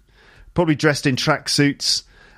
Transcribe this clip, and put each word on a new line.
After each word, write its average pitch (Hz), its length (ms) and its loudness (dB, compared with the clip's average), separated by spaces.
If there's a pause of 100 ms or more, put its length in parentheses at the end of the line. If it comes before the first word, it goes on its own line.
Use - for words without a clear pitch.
(540)
probably 160 220 2
dressed 147 300 0
in 131 100 0
tracksuits. - 880 -2 (340)